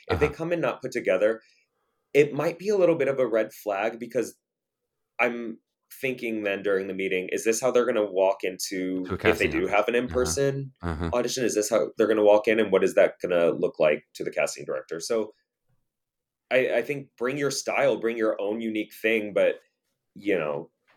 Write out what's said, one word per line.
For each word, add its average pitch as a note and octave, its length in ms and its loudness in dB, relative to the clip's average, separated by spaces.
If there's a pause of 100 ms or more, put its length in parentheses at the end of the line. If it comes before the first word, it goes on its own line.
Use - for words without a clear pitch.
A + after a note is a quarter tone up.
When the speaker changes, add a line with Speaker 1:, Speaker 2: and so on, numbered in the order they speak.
Speaker 1:
If F2+ 120 -2
they D3 80 4
Speaker 2:
Uh-huh. D3 80 -8
Speaker 1:
come D#3+ 180 -4
in E3+ 60 -2
not B2 220 -2
put B2+ 100 -8
together, G#2 500 0 (720)
it C#3+ 200 6
might D#3+ 240 -2
be F#3+ 120 -6
a G#3 80 2
little E3+ 180 4
bit C#3 120 0
of C3+ 120 -2
a B2+ 80 2
red A2 260 0
flag, G#2+ 460 -4
because A#2 360 -6 (840)
I'm A#2+ 400 -4 (420)
thinking A#2+ 420 -4
then G2 200 -2
during G2 240 0
the F#2+ 80 -8
meeting, F#2+ 360 -2
is G2+ 120 -4
this A2+ 180 0
how C3 80 2
they're A#2+ 160 4
gonna A2+ 180 0
walk F#2+ 400 2
into, F#2 640 -4
Speaker 2:
To F#2 60 -8
a - 20 -2
Speaker 1:
if F#2 80 -6
they F#2 80 4
Speaker 2:
casting E2+ 220 2
Speaker 1:
do D#2+ 80 -2
Speaker 2:
audition. F#2 160 -2
Speaker 1:
have G#2 120 2
an A#2 80 -2
in-person C3 880 -2
Speaker 2:
Uh-huh. F2 100 -4
Uh-huh. E2 220 -4
Speaker 1:
audition, B2 320 -2
is G2+ 80 0
this G#2 160 0
how G#2+ 280 2
they're G#2+ 100 4
gonna A2 160 4
walk G#2 240 6
in, A2+ 120 4
and G#2 120 0
what F#2+ 120 6
is F2+ 120 0
that F#2 260 4
gonna E2+ 300 2
look E2+ 280 -2
like D2+ 360 2
to - 80 -10
the D2+ 80 -6
casting C#2+ 340 -4
director? D2 340 -8
So A2 360 -4 (1160)
I, B2 280 2
I A#2+ 40 2
think C#3 360 -8
bring B2+ 200 -4
your C#3+ 140 -2
style, A#2 460 0
bring A2+ 200 -4
your A2 240 0
own G#2+ 200 -4
unique A2 320 -4
thing, G#2+ 400 -2
but, F2+ 280 2 (540)
you G2 220 0
know, D2 340 -4 (260)